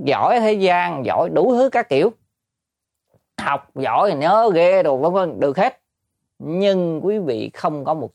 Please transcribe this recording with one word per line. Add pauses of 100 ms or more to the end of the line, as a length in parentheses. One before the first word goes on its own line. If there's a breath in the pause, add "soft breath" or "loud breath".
giỏi
ở
thế
gian,
giỏi
đủ
thứ
các
kiểu, (1300)
học
giỏi,
nhớ
ghê
đồ
vân
vân,
được
hết. (580)
Nhưng
quý
vị
không
có
một